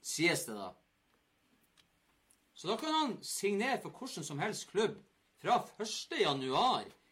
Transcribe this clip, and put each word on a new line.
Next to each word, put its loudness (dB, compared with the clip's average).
Sies 0
det -6
da. -8
Så -8
da 2
kan 0
han 2
signere 0
for -10
hvordan -8
som -6
helst -4
klubb 0
fra 4
første -6
januar, 2